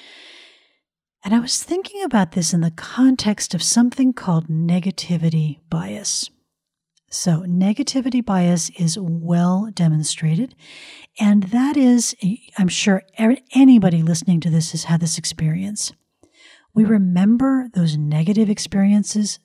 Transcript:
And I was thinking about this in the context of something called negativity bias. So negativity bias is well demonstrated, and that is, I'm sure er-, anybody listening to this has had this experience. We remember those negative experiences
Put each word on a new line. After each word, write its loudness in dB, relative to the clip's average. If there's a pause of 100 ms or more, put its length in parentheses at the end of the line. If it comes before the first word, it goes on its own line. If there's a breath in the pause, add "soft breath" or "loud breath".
(1200 loud breath)
And -2
I 6
was -4
thinking -6
about 0
this -2
in 0
the 0
context -2
of -4
something 2
called -2
negativity -2 (100)
bias. -6 (800)
So -2
negativity -2
bias 0
is -2
well -2
demonstrated, -2 (680 loud breath)
and 4
that 0
is, 2 (440)
I'm 2
sure 0 (160)
er-, 2 (180)
anybody 6
listening 0
to -2
this 0
has -6
had 0
this -4
experience. -6 (840 soft breath)
We 4
remember 2
those 0
negative 0
experiences 0